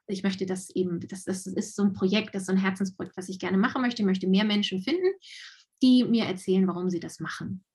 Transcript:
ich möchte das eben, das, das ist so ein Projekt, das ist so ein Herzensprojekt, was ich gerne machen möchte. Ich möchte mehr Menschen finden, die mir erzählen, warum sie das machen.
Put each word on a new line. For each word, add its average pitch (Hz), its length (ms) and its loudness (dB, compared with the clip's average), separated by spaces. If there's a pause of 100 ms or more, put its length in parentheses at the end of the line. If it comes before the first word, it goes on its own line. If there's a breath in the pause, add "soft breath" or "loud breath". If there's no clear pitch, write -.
ich 190 160 -4
möchte 190 240 0
das 185 240 -6
eben, 175 380 -2
das, 190 160 -12
das 190 220 -4
ist 190 280 -4
so 208 80 0
ein 196 100 4
Projekt, 202 420 0
das 190 80 -6
ist - 40 -8
so 190 60 0
ein 190 60 4
Herzensprojekt, 190 580 -2
was 185 120 -10
ich 185 120 -10
gerne 185 180 0
machen 254 240 0
möchte. 240 200 -2
Ich 196 40 2
möchte 185 220 2
mehr 196 160 4
Menschen 208 380 0
finden, 359 260 0 (720 loud breath)
die 254 220 8
mir 226 200 2
erzählen, 185 420 2
warum 180 240 -2
sie 170 100 -2
das 165 200 -12
machen. 190 440 -8 (100)